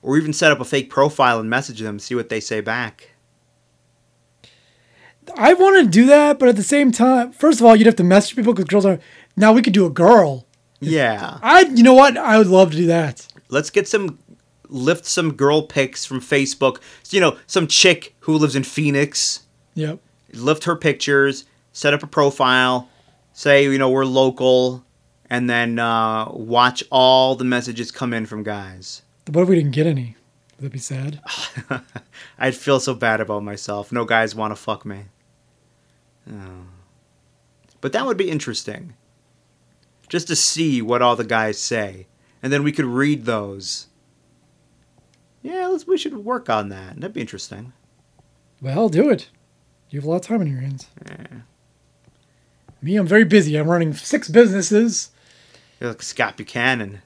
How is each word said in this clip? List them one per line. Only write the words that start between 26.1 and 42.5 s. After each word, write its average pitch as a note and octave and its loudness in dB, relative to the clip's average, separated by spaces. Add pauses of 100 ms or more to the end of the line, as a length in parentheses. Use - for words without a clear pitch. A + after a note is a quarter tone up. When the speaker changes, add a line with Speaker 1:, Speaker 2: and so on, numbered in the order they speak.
Speaker 1:
watch A#2+ 0
all C3 4
the B2+ -6
messages A#2+ -4
come A#2+ -8
in A2 -6
from G#2+ -12
guys. F#2+ -14 (300)
Speaker 2:
What E3 0
if F#3 0
we F#3+ 4
didn't D3 -2
get D3+ -2
any? B2+ -6 (420)
Would C#3 -14
that C3+ -12
be C#3 -14
sad? C#3 -12 (500)
Speaker 1:
<laughs> B2+ -8 (560)
I'd B2+ -4
feel C#3 -2
so C3 -6
bad A2 -4
about G#2 -8
myself. G#2 -12
No A#2+ -6
guys A2+ -2
wanna G#2+ -8
fuck - -10
me. G2+ -16 (1300)
Oh. F#2 -20 (1160)
But C#3 -6
that B3 -4
would A3+ -4
be F#3 -4
interesting. C#3 -10 (1160)
Just E3 -6
to E3 -4
see D3+ -2
what A#2+ -2
all A#2+ 2
the A#2 -8
guys A2 -4
say. G2 -8 (380)
And C3+ -4